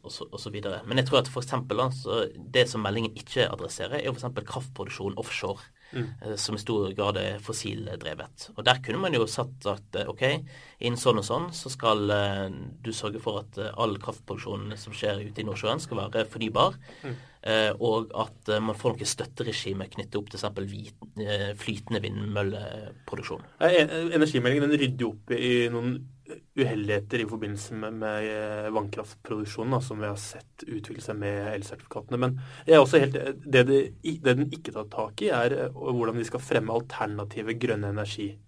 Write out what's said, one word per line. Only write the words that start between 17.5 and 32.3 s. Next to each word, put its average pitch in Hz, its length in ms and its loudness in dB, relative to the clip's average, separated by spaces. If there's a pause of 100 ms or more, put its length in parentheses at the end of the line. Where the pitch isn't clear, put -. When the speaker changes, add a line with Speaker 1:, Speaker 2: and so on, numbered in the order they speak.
Speaker 1:
og 113 320 2 (140)
at, - 240 -8
eh, 107 160 2
man 110 140 0
får - 180 0
noen - 160 -4
støtteregimer 98 800 -6
knyttet 101 260 -6
opp 101 140 -6
til - 80 -8
eksempel 101 300 -4
hvit-, 104 360 -12 (140)
eh, 101 400 -2
flytende 104 440 -4
vindmølleproduksjon. 104 1400 -4 (160)
Speaker 2:
Ja, 165 100 6 (140)
en-, 165 340 0
energimeldingen, 143 520 4
den 147 100 6
rydder 131 260 2
jo 104 80 -2
opp 104 220 -4
i 123 180 2 (180)
noen 120 220 -2 (640)
uheldigheter 107 640 0
i 110 80 0
forbindelse 107 480 -6
med, 110 240 -6
med, 107 320 -2
eh, 107 400 -4
vannkraftproduksjonen, 107 1040 -4
da, 117 80 0
som 107 160 -6
vi 104 80 -4
har 101 80 -4
sett - 480 -14
utvikle - 400 -10
seg 110 160 -6
med 101 300 -2
elsertifikatene. 104 720 -6
Men 127 160 2 (260)